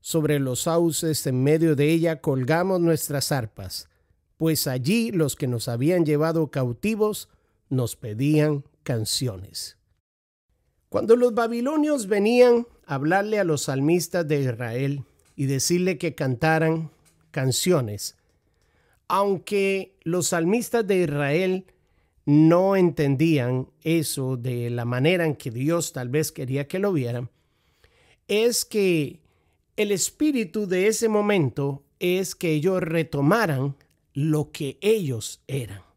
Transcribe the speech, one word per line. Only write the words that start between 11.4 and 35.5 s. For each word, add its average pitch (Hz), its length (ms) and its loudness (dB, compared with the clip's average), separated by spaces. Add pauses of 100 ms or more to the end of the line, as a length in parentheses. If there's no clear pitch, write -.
venían 240 580 4 (220)
a 143 80 -6
hablarle 190 420 0
a 202 60 0
los 156 220 0
salmistas 160 600 0
de 147 140 0
Israel 127 640 -4 (320)
y 139 100 -4
decirle 170 540 0
que 165 160 -6
cantaran 160 720 0 (400)
canciones, 131 840 -2 (920)
aunque 196 920 -2
los 170 280 -2
salmistas 202 580 0
de 185 160 2
Israel 165 640 0 (600)
no 170 500 6
entendían 139 920 2 (160)
eso 139 520 -2
de 120 360 -6
la 120 140 -4
manera 156 420 2
en 147 80 -2
que - 160 -10
Dios 151 420 -2
tal 123 160 -8
vez 151 220 0
quería 139 360 -6
que 190 120 -6
lo 202 120 0
vieran, 123 380 -4 (1000)
es 220 380 0
que 175 560 0 (560)
el 208 160 0
espíritu 214 720 -2
de 185 200 2
ese 220 200 0
momento 170 720 0 (160)
es 185 380 -2
que 165 160 -2
ellos 180 300 0
retomaran 160 960 0 (360)
lo 151 380 -2
que 135 300 -8
ellos 180 640 -2
eran. 107 340 -8 (160)